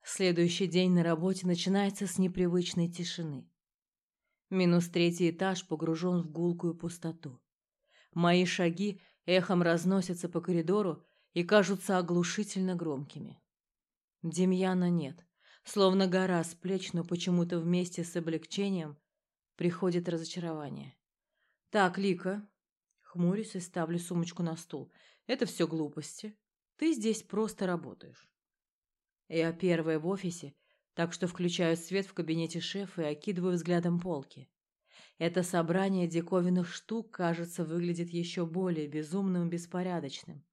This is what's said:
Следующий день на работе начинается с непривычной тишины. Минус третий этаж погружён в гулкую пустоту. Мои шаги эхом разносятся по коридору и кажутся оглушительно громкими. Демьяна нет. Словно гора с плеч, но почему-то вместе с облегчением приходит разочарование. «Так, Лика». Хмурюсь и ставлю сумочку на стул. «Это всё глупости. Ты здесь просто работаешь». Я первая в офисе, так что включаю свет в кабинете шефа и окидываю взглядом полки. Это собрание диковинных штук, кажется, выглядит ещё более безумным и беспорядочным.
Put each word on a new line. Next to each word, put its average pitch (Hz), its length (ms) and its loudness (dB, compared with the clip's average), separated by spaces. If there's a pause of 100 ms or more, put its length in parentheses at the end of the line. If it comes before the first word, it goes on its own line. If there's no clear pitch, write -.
Следующий 175 640 2
день 185 240 4
на 175 120 6
работе 175 440 0
начинается 196 580 0
с - 120 -4
непривычной 180 720 2
тишины. 170 600 -8 (1000)
Минус 175 400 4
третий 170 400 2
этаж 185 360 -2
погружён 165 580 0
в 156 60 -8
гулкую 170 460 -2
пустоту. 165 640 -10 (720)
Мои 175 300 6
шаги 180 560 0 (260)
эхом 180 360 4
разносятся 175 680 2
по 170 140 -2
коридору 175 640 0 (260)
и 175 140 0
кажутся 190 520 4
оглушительно 180 800 0
громкими. 147 680 -6 (800)
Демьяна 180 680 2
нет. 160 360 -2 (380)
Словно 190 440 4
гора 185 360 2
с 170 120 -8
плеч, 185 360 -4
но 170 140 -2
почему-то 175 520 0
вместе 175 460 0
с 175 140 -6
облегчением 160 800 -4 (580)
приходит 175 540 0
разочарование. 156 880 -6 (720)
«Так, 190 280 2
Лика». 196 480 -2 (540)
Хмурюсь 190 560 -2
и 180 60 -4
ставлю 170 360 -4
сумочку 175 460 -4
на 165 140 -2
стул. - 340 -14 (340)
«Это 247 200 0
всё 170 240 -2
глупости. 156 680 -6 (440)
Ты 320 140 2
здесь 220 300 0
просто 214 440 -2
работаешь». 143 640 -8 (960)
Я 165 240 0
первая 165 480 2
в 160 80 -4
офисе, 180 480 -6 (380)
так 170 180 -2
что 180 160 -4
включаю 175 480 0
свет 190 300 -4
в - 80 -20
кабинете 165 480 -2
шефа 190 400 -6
и 151 100 0
окидываю 180 440 -2
взглядом 175 440 2
полки. 147 500 -8 (680)
Это 175 260 0
собрание 180 640 2
диковинных 175 600 2
штук, - 420 -8
кажется, 170 540 -2
выглядит 170 460 -2
ещё 170 340 -4
более 165 420 -2
безумным 170 600 -2
и 165 40 -2
беспорядочным. 170 1000 -6